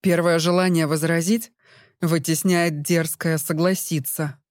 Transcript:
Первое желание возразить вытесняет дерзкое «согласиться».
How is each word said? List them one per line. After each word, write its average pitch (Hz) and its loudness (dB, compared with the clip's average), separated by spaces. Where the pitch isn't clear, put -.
Первое 170 2
желание 175 2
возразить 165 0
вытесняет 165 0
дерзкое 165 -2
«согласиться». 156 -2